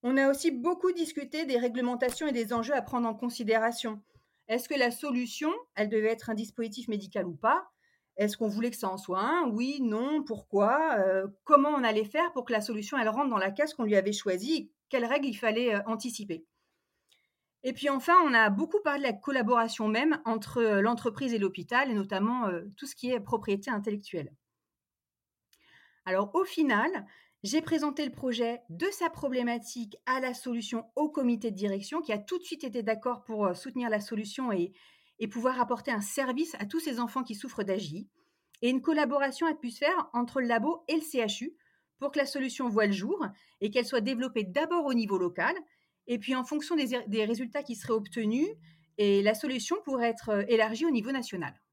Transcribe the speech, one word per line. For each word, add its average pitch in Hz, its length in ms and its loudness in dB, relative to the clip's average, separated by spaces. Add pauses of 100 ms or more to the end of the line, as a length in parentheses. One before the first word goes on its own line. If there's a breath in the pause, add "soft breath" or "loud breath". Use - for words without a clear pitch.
On 254 140 4
a 269 140 6
aussi 285 200 2
beaucoup 349 420 2
discuté 320 520 -4
des 262 140 2
réglementations 247 680 0
et 277 40 0
des 233 200 0
enjeux 233 220 0
à 247 80 2
prendre 240 260 -2
en 220 60 -2
considération. 226 880 0 (460)
Est-ce 240 220 -2
que 285 100 -2
la 240 140 4
solution, 247 600 -2 (220)
elle 208 140 0
devait 220 240 2
être 226 180 -6
un 220 40 -2
dispositif 226 520 -6
médical 202 400 -4
ou 175 80 -6
pas ? 269 340 2 (480)
Est-ce 208 200 0
qu'on 226 120 0
voulait 226 220 0
que 226 60 -12
ça - 120 -4
en 190 80 -2
soit 190 240 -2
un ? 302 280 2
Oui, 254 340 -2
non, 254 400 0
pourquoi ? 233 760 2
Euh, 190 260 4 (160)
comment 294 280 8
on 285 120 2
allait 220 220 2
faire 339 280 0
pour 247 120 -4
que 247 80 -2
la 214 80 4
solution, 214 360 -4
elle 226 120 2
rentre 262 200 2
dans 233 80 0
la 190 140 2
case 294 240 0
qu'on 247 80 -4
lui 208 140 4
avait 196 160 4
choisie ? 208 580 -2 (180)
Quelles 240 160 0
règles 277 220 0
il 226 80 -2
fallait, 226 400 2
euh, 202 120 0
anticiper ? 214 600 -6 (1160)
Et 262 80 -2
puis 277 180 0
enfin, 277 240 4 (100)
on 277 80 2
a 220 160 8
beaucoup 320 320 2
parlé 285 200 0
de 277 80 0
la 233 40 0
collaboration 226 760 2
même 285 360 2
entre, 226 380 -2
euh, 208 180 4
l'entreprise 233 540 0
et 220 40 2
l'hôpital, 202 520 0
et 226 40 0
notamment, 208 520 0
euh, 175 160 -2 (140)
tout 277 100 -14
ce - 80 -14
qui 247 160 -6
est 247 80 0
propriété 208 520 -2
intellectuelle. 208 640 -4 (1700 soft breath)
Alors 190 300 2
au 370 100 4
final, 277 600 2 (380 loud breath)
j'ai 233 180 0
présenté 302 440 0
le 254 80 -6
projet 240 580 -2
de 175 220 -4
sa 339 180 -2
problématique 240 840 -4 (100)
à 262 140 0
la 254 120 -4
solution 233 640 -6
au 302 160 0
comité 240 400 0
de 202 60 -8
direction, 202 440 -2
qui 311 120 -4
a 208 60 -2
tout 349 200 -6
de 349 60 -10
suite - 200 -10
été 240 180 -4
d'accord 220 420 -2
pour, 214 220 -2
euh, 180 80 0
soutenir 247 360 -6
la 214 100 2
solution 214 520 -4
et, 185 200 0 (460 soft breath)
et 220 80 -4
pouvoir 247 340 0
apporter 240 300 -2
un 220 100 0
service 262 600 -2
à 208 60 -6
tous 320 140 -4
ces 262 200 -4
enfants 240 240 -4
qui 226 100 -10
souffrent 220 300 -8
d'A 196 140 0
J 160 180 -8
I. - 120 -12 (540 soft breath)
Et 240 80 4
une 262 120 0
collaboration 285 640 2
a 302 60 2
pu 247 160 -8
se - 80 -14
faire 330 340 2
entre 240 280 0
le 240 60 0
labo 240 400 0
et 302 80 0
le 320 60 2
C 277 180 -4
H 214 240 -2
U 320 140 -10 (420 soft breath)
pour 277 140 -4
que 302 60 -2
la 277 80 2
solution 262 420 -4
voie 214 180 4
le 202 60 2
jour 247 340 -2 (340 loud breath)
et 208 100 -2
qu'elle 240 160 0
soit 247 160 0
développée 233 420 -2
d'abord 311 400 0
au 269 80 0
niveau 208 240 0
local. 180 380 0 (540 soft breath)
Et 240 100 -2
puis, 254 160 -4
en 254 100 -2
fonction 302 320 -2
des, 247 300 0
des 214 180 0
résultats 233 380 -2
qui 254 120 -8
seraient 220 200 -4
obtenus, 226 540 0 (500 soft breath)
et 202 240 4
la 214 120 4
solution 262 500 -2
pourrait 240 260 0
être, 226 180 -6
euh, 202 200 2
élargie 220 380 4
au 330 40 4
niveau 240 200 0
national. 196 500 -6 (120)